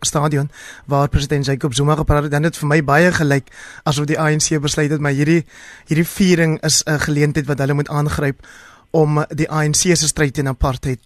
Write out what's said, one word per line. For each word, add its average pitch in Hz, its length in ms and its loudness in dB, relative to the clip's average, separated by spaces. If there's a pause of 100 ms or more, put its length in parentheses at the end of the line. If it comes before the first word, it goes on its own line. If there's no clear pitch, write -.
stadion, 147 500 0 (360)
waar 139 220 2
president 143 380 0
Jacob 139 280 -2
Zuma 143 200 2
gepraat 147 280 0
het, 151 100 -4
dan 147 100 0
het 165 100 0
dit - 80 -12
vir 151 80 -2
my 151 160 2
baie 156 280 4
gelyk 143 360 0 (360)
asof 147 220 -2
die 151 140 0
A 156 100 0
N 151 80 0
C 156 220 0
besluit 147 300 0
het, 151 100 -2
maar 147 120 0
hierdie, 151 320 2 (420)
hierdie 160 200 0
viering 165 580 2
is - 220 0
'n 151 120 0
geleentheid 147 480 0
wat 143 120 -4
hulle 139 160 0
moet 143 140 -2
aangryp 147 480 -2 (540)
om 151 400 2
die 156 200 -4
A 156 140 -2
N 151 80 0
C - 40 0 (200)
se 156 120 -2
stryd 147 260 0
teen 139 140 -2
apartheid 131 580 -2